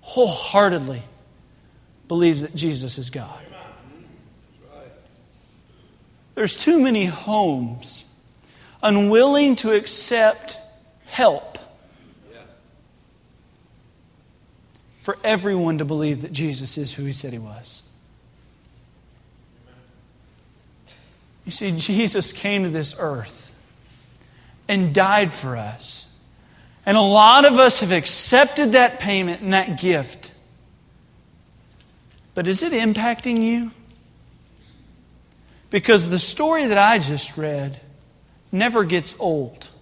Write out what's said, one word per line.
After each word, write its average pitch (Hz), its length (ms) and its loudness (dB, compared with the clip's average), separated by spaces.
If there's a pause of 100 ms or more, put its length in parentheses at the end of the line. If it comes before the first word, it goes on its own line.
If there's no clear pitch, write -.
wholeheartedly 180 960 0 (1080)
believes 165 340 2
that 156 120 -12
Jesus 143 440 -6
is 123 100 -10
God. 127 280 -14 (3000)
There's - 200 -2
too 330 240 2
many 233 280 2
homes 151 960 -4 (760)
unwilling 233 760 4
to 220 160 -2
accept 214 840 0 (500)
help - 520 0 (3500)
for - 240 -8
everyone 185 540 -2
to 156 60 -4
believe 147 380 -4
that 175 80 -14
Jesus 139 480 -8
is 139 160 -8
who 139 80 -12
He 139 100 -8
said 131 200 -10
He 117 80 -12
was. 110 420 -20 (3500)
You 185 60 -12
see, 196 220 -6
Jesus 196 580 -2
came 202 320 -4
to 175 80 -4
this 151 300 -6
earth 135 520 -10 (1160)
and 185 260 0
died 196 380 2
for 127 240 -8
us. 110 500 -14 (800)
And 202 100 2
a 220 40 6
lot 214 460 8
of 269 80 6
us 254 260 6
have 185 100 -4
accepted 254 840 2
that 247 280 4
payment 185 400 -4
and 190 140 -2
that 185 260 -2
gift. 160 500 -2 (2000)
But 175 100 -4
is 190 160 -2
it 339 100 -4
impacting 226 720 -2
you? 233 300 -2 (2000)
Because 196 380 4
the 180 100 -2
story 311 460 0
that 214 140 2
I 214 200 6
just 147 380 -4
read 143 420 -8 (720)
never 226 340 0
gets 170 360 -4
old. 156 480 -6 (140)